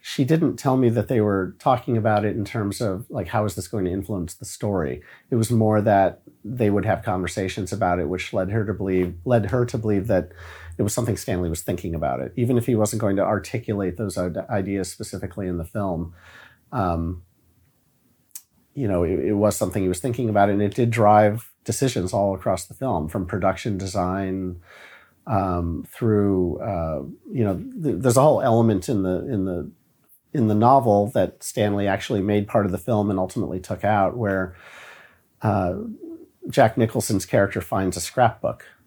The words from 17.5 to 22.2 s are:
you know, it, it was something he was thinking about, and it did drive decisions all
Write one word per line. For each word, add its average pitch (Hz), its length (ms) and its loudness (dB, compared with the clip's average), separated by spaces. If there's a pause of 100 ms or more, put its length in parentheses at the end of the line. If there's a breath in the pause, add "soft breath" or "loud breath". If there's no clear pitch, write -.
you 139 120 -2
know, 90 160 2
it, 87 160 0
it 73 140 0
was 101 240 4
something 98 260 -2
he 92 60 2
was 90 100 0
thinking 123 300 -2
about, 101 220 4
and 101 120 2
it 101 100 0
did 120 200 2
drive 107 580 6 (140)
decisions 113 480 -2
all 98 200 2